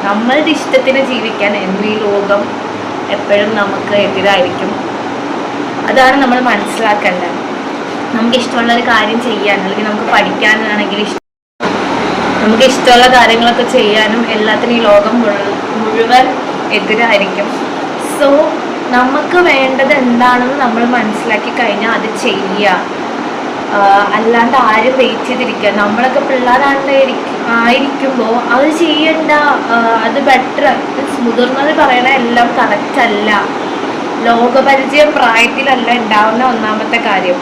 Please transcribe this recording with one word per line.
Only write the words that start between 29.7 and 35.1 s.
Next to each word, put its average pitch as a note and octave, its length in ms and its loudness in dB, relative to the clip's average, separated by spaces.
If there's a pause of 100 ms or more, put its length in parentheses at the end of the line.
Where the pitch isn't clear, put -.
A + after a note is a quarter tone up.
അത് A#3 140 0
ബെറ്റർ. C4 560 2 (440)
മുതിർന്നവർ B3 580 0
പറയണ B3+ 300 2
എല്ലാം A#3+ 400 2 (100)
കറക്റ്റ് A3+ 420 -2
അല്ല. G#3 460 0 (800)
ലോകപരിചയം C4+ 880 2